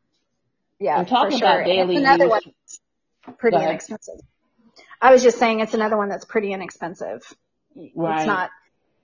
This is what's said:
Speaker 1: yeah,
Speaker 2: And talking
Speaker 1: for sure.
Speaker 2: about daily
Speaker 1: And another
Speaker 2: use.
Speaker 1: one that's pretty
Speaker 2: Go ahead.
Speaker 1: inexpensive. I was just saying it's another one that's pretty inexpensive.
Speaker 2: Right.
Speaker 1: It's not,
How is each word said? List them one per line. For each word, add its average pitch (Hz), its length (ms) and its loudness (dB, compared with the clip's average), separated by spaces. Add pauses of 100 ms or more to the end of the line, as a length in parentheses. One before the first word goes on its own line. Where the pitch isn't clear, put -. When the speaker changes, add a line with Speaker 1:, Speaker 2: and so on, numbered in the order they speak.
(800)
Speaker 1:
yeah, - 200 -2
Speaker 2:
And 180 80 -4
talking 277 260 0
Speaker 1:
for 254 60 -2
sure. 226 80 2
Speaker 2:
about - 180 2
daily 180 320 0
Speaker 1:
And - 80 0
another 269 200 6
Speaker 2:
use. 240 60 2
Speaker 1:
one 208 140 0
that's - 340 -20 (580)
pretty 226 200 0
Speaker 2:
Go 156 40 2
ahead. 156 80 -2
Speaker 1:
inexpensive. - 460 -12 (840)
I 254 100 8
was 254 120 8
just 240 140 4
saying 226 220 0
it's 220 160 -4
another 214 220 -2
one 202 120 -4
that's 180 160 -10
pretty 202 280 -4
inexpensive. 170 680 -12 (720)
Speaker 2:
Right. 160 240 -4
Speaker 1:
It's 156 80 -2
not, 185 220 -4 (540)